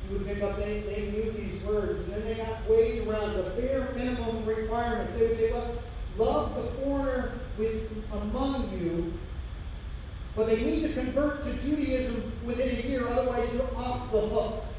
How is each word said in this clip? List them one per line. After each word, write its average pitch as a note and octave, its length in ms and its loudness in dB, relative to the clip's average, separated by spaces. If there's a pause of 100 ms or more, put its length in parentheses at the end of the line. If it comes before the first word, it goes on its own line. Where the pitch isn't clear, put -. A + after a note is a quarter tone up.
you G3 140 -4
would G3 100 -2
pick G3+ 160 -2
up G3+ 140 0
they, G#3 240 0
they G#3 300 -2
knew A3 200 0
these G3+ 320 -4
words, G#3 360 2
and F#3 140 -4
then G#3+ 120 -2
they A3 80 -2
got A3 360 -4
ways A3+ 380 6
around G#3 260 0
the F#3 180 0
bare B3+ 440 0
minimum A#3 500 -2
requirements. A3 680 0
They A3+ 140 6
would A3+ 100 4
say, A3+ 160 4
"Look, A#3 260 -2 (380)
love D4 380 4
the A3+ 140 -2 (120)
foreigner C4+ 500 0 (260)
with, A3 320 0 (220)
among G#3+ 640 0
you, E3 360 0 (1200)
but A3 120 2
they A3+ 140 4
need D#4 260 2
to - 60 0
convert C#4 500 0
to - 100 -2
Judaism B3+ 800 0 (120)
within A#3+ 300 0
a A#3 120 -2
year, B3 200 0
otherwise A#3+ 460 2
you're B3 240 -2
off B3 340 -2
the A3 80 4
hook." D#3+ 460 0 (140)